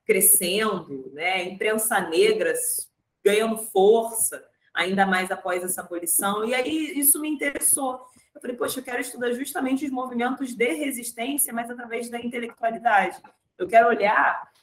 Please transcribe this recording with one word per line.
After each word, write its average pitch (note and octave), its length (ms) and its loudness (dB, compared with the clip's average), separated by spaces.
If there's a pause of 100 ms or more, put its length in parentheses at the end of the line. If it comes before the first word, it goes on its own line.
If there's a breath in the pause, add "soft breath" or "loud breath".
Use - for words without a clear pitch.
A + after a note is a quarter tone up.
crescendo, F3+ 1080 2
né? F3+ 300 -2
Imprensa G#3+ 580 0
negra F3 520 4
s-, - 340 -4 (380)
ganhando A3 340 2
força, G#3 840 2 (300)
ainda F#3+ 320 0
mais F#3 260 0
após F3+ 340 -4
essa F#3 180 -6
abolição. G3 600 -2
E A#3 100 -2
aí C#4+ 440 -2
isso C#4+ 220 2
me D4+ 80 -6
interessou. C#4 720 -2 (340 loud breath)
Eu D4 60 -20
falei, A#3+ 160 -8
"Poxa, - 240 -4
eu B3+ 40 -16
quero B3 160 -6
estudar B3 320 -4
justamente C4+ 520 -2
os C#4 60 -4
movimentos B3 640 -4
de A#3 180 0
resistência, C4+ 800 -4
mas A#3 160 -6
através A#3+ 400 -8
da A#3+ 120 -8
intelectualidade. A3+ 1000 0 (380)
Eu F3+ 80 -4
quero A3+ 220 8
olhar - 600 2 (140)